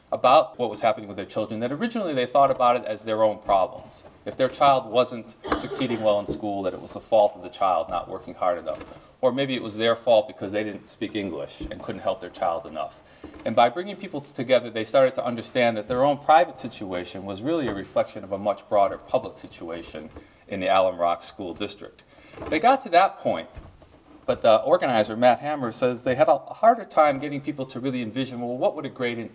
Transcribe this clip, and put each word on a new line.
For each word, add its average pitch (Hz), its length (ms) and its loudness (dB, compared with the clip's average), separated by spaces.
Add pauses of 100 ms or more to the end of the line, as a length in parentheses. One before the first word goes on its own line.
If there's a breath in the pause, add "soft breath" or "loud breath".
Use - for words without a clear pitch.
(120 soft breath)
about - 460 4
what 120 100 0
was 104 140 -10
happening 110 260 0
with 98 80 -10
their 98 80 -6
children, 107 360 -6
that 120 120 -4
originally 202 400 -4
they 127 140 0
thought 139 240 4
about 123 260 4
it 117 80 -4
as 107 200 -8
their 110 180 0
own 107 160 2
problems. - 640 -2 (220)
If 104 100 -8
their 127 140 0
child 135 340 4
wasn't 117 500 -2 (260)
succeeding 120 420 -4
well 104 180 2
in 101 60 -8
school, 101 380 -6
that 90 100 -2
it 82 80 -12
was 87 100 -14
the 101 80 -12
fault 104 340 4
of 90 80 -18
the 90 60 -12
child 87 400 0
not 87 220 -6
working 92 240 -12
hard 90 240 -2
enough. 80 220 -8 (420 loud breath)
Or 127 100 4
maybe 135 220 -2
it 120 80 -4
was 107 160 -10
their 113 180 2
fault 110 320 4
because 98 240 -10
they 107 120 -2
didn't 104 220 -10
speak - 300 -8
English 92 460 -8
and - 200 -12
couldn't 95 200 -10
help 95 180 -4
their 90 80 -12
child 85 380 -4
enough. 76 340 -10 (460 loud breath)
And 113 100 -4
by 120 140 6
bringing 190 260 -8
people - 240 -10
together, 120 500 0
they 110 140 -4
started 131 320 4
to 113 80 -4
understand 117 520 0
that 107 120 -8
their 127 160 0
own 143 140 2
private 160 400 4
situation 92 640 -8
was 98 160 -8
really 151 260 -2
a 110 80 -4
reflection 104 480 -4
of 98 100 -10
a 98 60 -4
much 101 300 -4
broader 98 300 2
public - 400 -4
situation 82 720 -12 (360 loud breath)
in 95 140 -8
the 90 60 -4
Alum 92 320 2
Rock 85 240 0
School 90 320 -10
District. - 480 -12 (460 loud breath)
They 156 100 0
got 247 240 4
to - 80 -12
that 190 280 4
point, 87 300 -4 (800)
but - 160 -2
the 110 140 8
organizer, 120 600 2
Matt 120 240 6
Hammer, 143 320 -4
says 123 320 -2
they 127 120 0
had 156 120 4
a 147 100 6
harder 226 460 2
time 147 340 4
getting 139 220 -8
people 139 260 -8
to 127 140 -10
really 127 220 -2
envision, 120 380 -6
well, 120 160 -6
what 160 200 0
would 147 80 -8
a 131 60 -8
great 117 440 -6